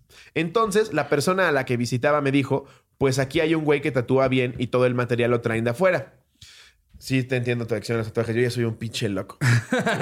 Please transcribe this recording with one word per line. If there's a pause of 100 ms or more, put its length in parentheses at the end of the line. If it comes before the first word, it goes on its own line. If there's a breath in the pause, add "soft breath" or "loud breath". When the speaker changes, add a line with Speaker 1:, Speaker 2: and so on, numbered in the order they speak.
(340 loud breath)
Speaker 1:
Entonces,
la
persona
a
la
que
visitaba
me
dijo, (320 loud breath)
"Pues
aquí
hay
un
güey
que
tatúa
bien
y
todo
el
material
lo
traen
de
afuera". (840 loud breath)
Sí,
te
entiendo
tu
adicción
a
los
tatuajes.
Yo
ya
soy
un
pinche
loco.
Speaker 2:
<laughs>